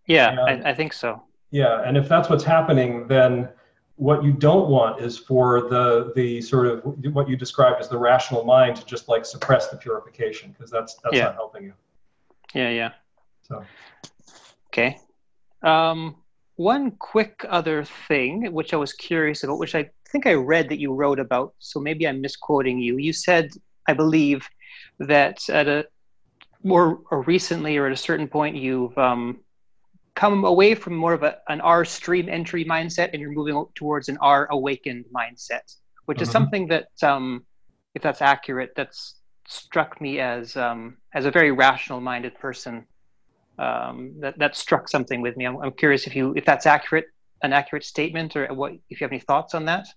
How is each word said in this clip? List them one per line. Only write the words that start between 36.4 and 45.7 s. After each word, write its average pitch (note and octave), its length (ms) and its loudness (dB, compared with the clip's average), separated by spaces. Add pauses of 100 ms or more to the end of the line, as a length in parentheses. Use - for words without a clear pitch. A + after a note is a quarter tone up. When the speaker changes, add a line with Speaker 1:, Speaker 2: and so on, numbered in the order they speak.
Speaker 1:
that, D#3+ 220 -2 (140)
um, C3 420 -2 (500)
if D3+ 60 -10
that's D3 200 -4
accurate, C#3 540 0
that's - 400 -12 (320)
struck - 540 -4
me C#3+ 180 -6
as, B2 380 -6
um, A#2 400 -6 (160)
as C3+ 120 -4
a C#3 60 0
very D#3 200 4
rational C3 500 2
minded B2 360 -8
person. A#2+ 480 -12 (720)
Um, B2 640 -8
that, C#3 200 -10
that D3 180 0
struck - 320 0
something B2+ 320 -4
with A#2+ 160 -6
me. B2+ 80 -6
I'm, B2+ 160 -6
I'm C3+ 100 -6